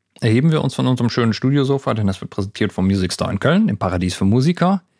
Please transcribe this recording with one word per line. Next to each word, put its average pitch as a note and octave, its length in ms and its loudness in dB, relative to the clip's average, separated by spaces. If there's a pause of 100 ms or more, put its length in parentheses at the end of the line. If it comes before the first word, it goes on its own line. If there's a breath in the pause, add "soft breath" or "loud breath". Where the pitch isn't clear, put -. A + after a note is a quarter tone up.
(220)
erheben B2+ 300 2
wir D#3 120 0
uns C3+ 120 -2
von C3 120 0
unserem A#2+ 220 0
schönen A#2 240 0
Studiosofa, C3+ 600 0
denn G#2+ 140 0
das F#2+ 140 -2
wird - 100 -12
präsentiert G2+ 400 -4
vom F#2+ 160 -2
Music F#2+ 240 0
Store - 200 -4
in G2 80 -4
Köln, F#3+ 280 2
dem G#2+ 100 -2
Paradies F2+ 380 -2
für G2 100 -2
Musiker. E3+ 580 2 (160)